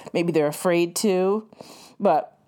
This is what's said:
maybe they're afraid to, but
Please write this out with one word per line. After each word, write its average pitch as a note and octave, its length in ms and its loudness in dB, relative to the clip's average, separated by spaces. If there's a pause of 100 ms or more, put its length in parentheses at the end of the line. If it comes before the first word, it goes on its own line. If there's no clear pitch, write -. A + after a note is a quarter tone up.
(120)
maybe E3+ 200 0
they're D3+ 140 2
afraid E3+ 500 0
to, G3 520 0 (500)
but F3+ 500 0